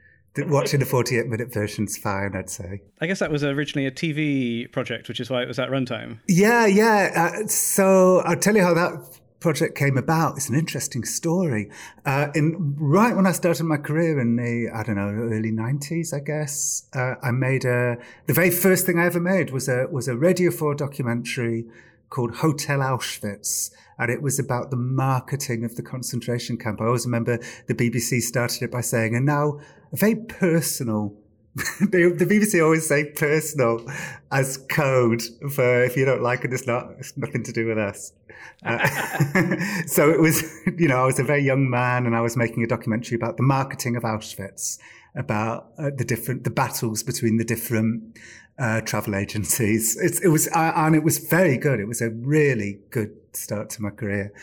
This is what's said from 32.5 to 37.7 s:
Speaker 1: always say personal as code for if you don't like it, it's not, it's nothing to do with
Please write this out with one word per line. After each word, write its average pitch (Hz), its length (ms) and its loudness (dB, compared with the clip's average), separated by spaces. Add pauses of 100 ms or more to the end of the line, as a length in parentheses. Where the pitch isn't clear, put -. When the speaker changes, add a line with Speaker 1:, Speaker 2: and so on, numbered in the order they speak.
Speaker 1:
always 160 260 4
say 147 220 2
personal 147 720 0 (480)
as 139 240 0 (140)
code 127 500 4 (320)
for 123 320 4
if 127 140 0
you 131 80 4
don't 123 160 2
like 123 240 0
it, 117 80 -2
it's - 120 -4
not, 120 320 -2
it's - 200 -16
nothing 139 240 -4
to 120 100 -10
do 113 140 -2
with 110 100 0